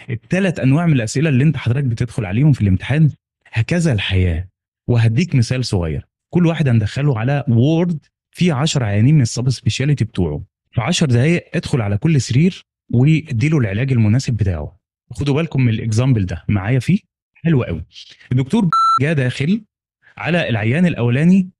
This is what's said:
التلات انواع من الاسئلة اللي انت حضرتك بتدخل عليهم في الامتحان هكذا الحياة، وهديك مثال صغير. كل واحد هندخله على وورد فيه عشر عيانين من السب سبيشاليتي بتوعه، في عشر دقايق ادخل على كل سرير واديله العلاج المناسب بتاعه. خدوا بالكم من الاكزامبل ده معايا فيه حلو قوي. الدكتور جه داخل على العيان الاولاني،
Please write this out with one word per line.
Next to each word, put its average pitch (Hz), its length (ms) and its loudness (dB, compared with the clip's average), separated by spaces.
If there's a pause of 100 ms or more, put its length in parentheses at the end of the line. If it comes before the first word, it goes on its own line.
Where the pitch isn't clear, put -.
(100)
التلات 175 480 -2
انواع 139 280 2
من 160 60 4
الاسئلة 131 360 0
اللي 131 160 2
انت 151 120 2
حضرتك 127 280 -2
بتدخل 117 400 -4
عليهم 127 280 2
في - 80 0
الامتحان 120 500 2 (420)
هكذا 160 400 0
الحياة، 92 560 -2 (400)
وهديك 117 460 2
مثال 127 300 0
صغير. 82 420 -4 (240)
كل 175 160 2
واحد 160 220 0
هندخله 117 500 0
على 131 300 -2
وورد 156 500 2 (320)
فيه 175 220 0
عشر 135 320 -2
عيانين 107 300 4
من 143 80 6
السب 123 280 -2
سبيشاليتي 127 540 -2
بتوعه، 76 380 -4 (300)
في - 80 -6
عشر 156 260 0
دقايق 135 380 2 (100)
ادخل 151 260 -4
على 101 180 -2
كل 156 220 2
سرير 170 440 0 (280)
واديله 147 640 2
العلاج 117 340 0
المناسب 117 420 2
بتاعه. 87 440 -4 (320)
خدوا 143 240 -2
بالكم 147 280 -2
من 120 60 4
الاكزامبل 110 580 0
ده 87 220 -8
معايا 101 300 0
فيه 175 200 0 (360)
حلو 156 280 0
قوي. 80 220 -8 (480)
الدكتور 160 360 0 (320)
جه 147 120 -2
داخل 147 500 -2 (540)
على 147 320 -4
العيان 117 380 0
الاولاني، 170 640 2 (120)